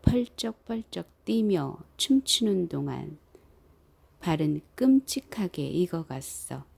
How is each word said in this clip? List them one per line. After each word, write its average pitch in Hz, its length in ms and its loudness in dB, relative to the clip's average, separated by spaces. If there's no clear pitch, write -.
펄쩍펄쩍 - 1200 -2
뛰며 196 540 0
춤추는 208 720 2
동안 143 500 -6
발은 156 400 0
끔찍하게 262 920 2
익어갔어. 139 1000 -6